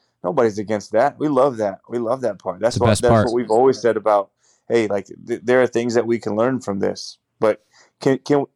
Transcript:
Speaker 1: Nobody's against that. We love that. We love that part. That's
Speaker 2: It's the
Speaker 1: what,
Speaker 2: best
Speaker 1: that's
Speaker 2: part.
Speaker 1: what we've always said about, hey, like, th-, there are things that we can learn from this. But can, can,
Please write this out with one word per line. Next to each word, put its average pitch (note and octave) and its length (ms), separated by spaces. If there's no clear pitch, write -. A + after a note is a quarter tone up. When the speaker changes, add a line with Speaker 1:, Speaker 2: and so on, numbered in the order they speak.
Speaker 1:
Nobody's A2+ 360
against G2+ 320
that. A#2+ 280
We D3 100
love C3 280
that. G2+ 220
We A#2+ 80
love B2 240
that B2 180
part. F#2 200
That's A2 160
Speaker 2:
It's A2+ 40
the A2+ 40
Speaker 1:
what, A#2 80
Speaker 2:
best G#2 100
Speaker 1:
that's A#2+ 100
Speaker 2:
part. A2 140
Speaker 1:
what A2+ 80
we've A#2+ 180
always B2+ 300
said A2 160
about, G2+ 320
hey, A#2 180
like, G2+ 200
th-, A2 160
there B2 180
are A#2+ 60
things A#2 280
that A#2 100
we A#2 140
can G#2 160
learn A#2+ 260
from G2+ 180
this. G2 380
But G#2+ 260
can, C3+ 200
can, C#3 260